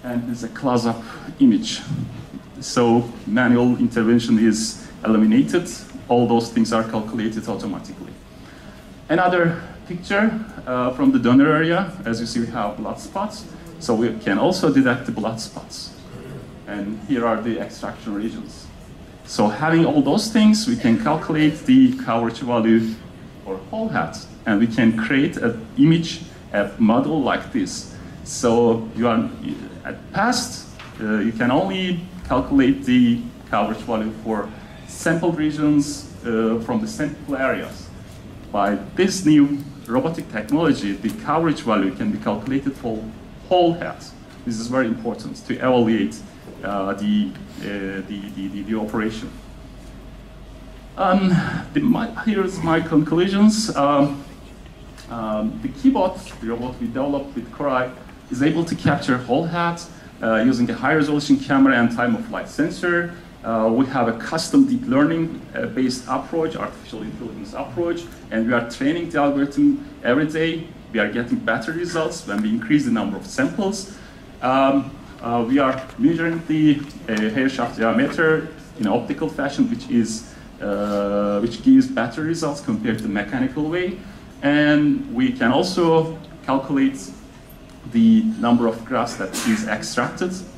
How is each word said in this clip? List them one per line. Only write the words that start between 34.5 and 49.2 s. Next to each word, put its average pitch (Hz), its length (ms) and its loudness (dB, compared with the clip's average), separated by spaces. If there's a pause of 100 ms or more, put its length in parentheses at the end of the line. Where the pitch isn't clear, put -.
sample 170 440 0
regions, 147 840 0 (120)
uh, 113 400 2
from 113 160 0
the 110 60 -4
sample 143 500 -6
areas. 120 500 -4 (640)
By 101 240 2 (200)
this 190 300 0
new 143 340 6 (280)
robotic 139 440 -2
technology, 120 600 0
the 98 180 -4 (140)
coverage 156 380 0
value 101 340 2
can 117 160 -2
be 98 60 -2
calculated 131 560 -2
for 110 280 -6 (460)
whole 175 260 4
head. - 300 -8 (420)
This 113 140 -4
is 113 80 -8
very 127 200 2
important - 500 -6 (100)
to 120 80 -4
evaluate, 117 640 2 (440)
uh, 98 300 -4
the, 104 380 0 (300)
uh, 98 460 -6
the, 104 120 -8 (160)
the, 95 120 -6
the, 98 160 -8
the 110 160 -2
operation. 107 520 -4 (1700)